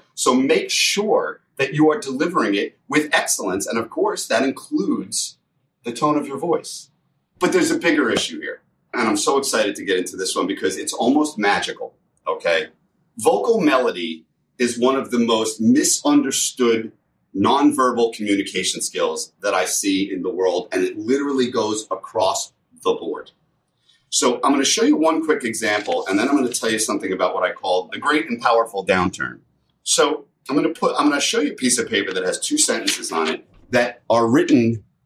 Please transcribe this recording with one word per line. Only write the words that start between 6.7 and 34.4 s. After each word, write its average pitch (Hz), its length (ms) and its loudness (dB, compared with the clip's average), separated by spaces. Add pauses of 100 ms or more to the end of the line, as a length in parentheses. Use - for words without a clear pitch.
But 180 140 2
there's 165 180 2
a 156 80 0
bigger 147 320 2
issue 80 300 -2
here. - 220 -10 (300)
And 117 140 0
I'm 104 100 2
so 139 220 0
excited 104 380 0
to - 80 -10
get 92 120 0
into 90 200 -4
this 92 180 -4
one 87 140 0
because 95 280 -2
it's - 160 -6
almost 147 460 2
magical, - 560 -2 (320)
okay? 80 440 -2 (460)
Vocal 214 440 2
melody 85 680 0 (320)
is 117 180 0
one 127 200 2
of 117 160 -4
the 120 80 2
most 110 400 0
misunderstood 127 1300 2 (420)
nonverbal 127 800 2
communication 98 680 -2
skills - 580 -4
that 101 140 -2
I 92 100 0
see 98 480 -2
in 90 100 -6
the 92 80 -4
world, 90 420 0
and 92 100 0
it 92 160 -2
literally 131 500 0
goes 107 400 -2
across - 640 -4 (300)
the 92 100 2
board. - 380 -8 (800)
So - 340 0
I'm 135 80 2
gonna 135 140 2
show - 180 2
you 151 140 6
one 160 280 2
quick 143 200 0
example, 107 640 -2
and 98 100 2
then 120 100 2
I'm 143 60 4
gonna 127 140 2
tell 113 240 -2
you 107 80 0
something 98 320 -4
about 90 200 0
what 92 120 -2
I 101 80 -2
call - 400 -2
the - 80 -10
great 147 280 0
and 120 120 -6
powerful 113 440 2
downturn. 90 540 0 (460)
So 151 420 2 (220)
I'm 139 80 -2
gonna 165 140 2
put, 165 280 -2
I'm 143 100 2
gonna 143 120 2
show - 180 0
you 147 140 0
a - 20 -14
piece 123 240 0
of 113 100 -4
paper 98 240 -2
that 92 120 -4
has - 160 -2
two - 180 -2
sentences - 540 -2
on 80 160 0
it - 180 -6 (240)
that 120 400 0
are 113 180 4
written 120 540 4 (240)